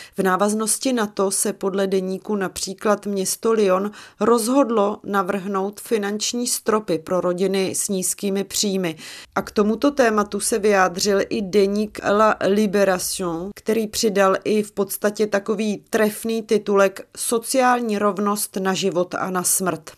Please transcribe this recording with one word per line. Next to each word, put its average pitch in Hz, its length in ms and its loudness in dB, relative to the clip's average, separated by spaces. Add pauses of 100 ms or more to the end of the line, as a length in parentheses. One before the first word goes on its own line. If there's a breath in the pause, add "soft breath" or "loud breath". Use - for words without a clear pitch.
(160 loud breath)
V 190 60 -2
návaznosti 208 720 0
na 220 140 0
to 202 240 0
se 196 220 -2
podle 196 340 -2
deníku 190 500 -2
například 196 680 -2
město 202 460 -2
Lyon 202 380 2 (300 loud breath)
rozhodlo 226 840 2
navrhnout 196 760 -2
finanční 214 680 -2
stropy 214 520 -2
pro 180 220 -2
rodiny 185 540 0
s - 140 -4
nízkými 196 560 -2
příjmy. 190 520 -2 (380 loud breath)
A - 80 0
k - 80 -16
tomuto 220 400 2
tématu 214 500 2
se 226 180 0
vyjádřil 196 720 2
i 226 140 -2
deník 196 600 0
La 208 320 4 (120)
Libération, 190 1080 0
který 220 320 -2
přidal 196 580 2
i 214 180 2
v 208 100 -14
podstatě 208 540 -2
takový 202 640 -2
trefný 220 520 0
titulek 202 640 2 (100)
Sociální 240 840 0
rovnost 208 580 -2
na 190 180 0
život 180 400 -2
a 185 160 -4
na 185 120 -2
smrt. 170 560 -2